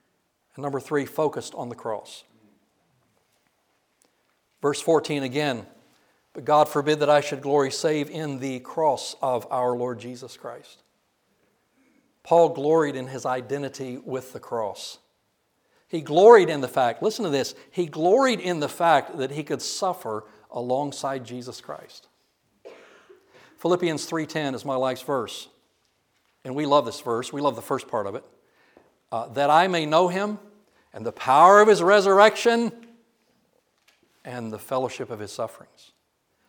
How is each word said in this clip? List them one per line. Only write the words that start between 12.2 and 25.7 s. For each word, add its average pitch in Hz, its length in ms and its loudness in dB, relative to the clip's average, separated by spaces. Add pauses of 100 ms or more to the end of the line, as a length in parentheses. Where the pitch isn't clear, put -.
Paul 165 260 4
gloried 143 460 0
in 131 120 -8
his 131 200 -10
identity 131 720 -8
with - 360 -12
the - 60 -16
cross. - 580 -8 (920)
He 165 120 -6
gloried 180 480 8
in 151 100 -4
the 127 80 -4
fact, 120 340 -2
listen 214 220 -4
to 170 80 -2
this, 135 240 -2 (160)
he 180 140 -4
gloried 190 560 2
in 175 180 -4
the 147 80 -2
fact 151 520 2
that 131 120 -4
he 151 100 -8
could 143 200 -6
suffer 117 640 -6 (260)
alongside 135 720 -6
Jesus 120 380 -14
Christ. - 480 -18 (1500)
Philippians 170 480 -2
three 160 200 -6
ten 147 280 -6
is 104 120 -10
my 135 100 -4
life's 127 260 -2
verse. 123 460 -6 (960)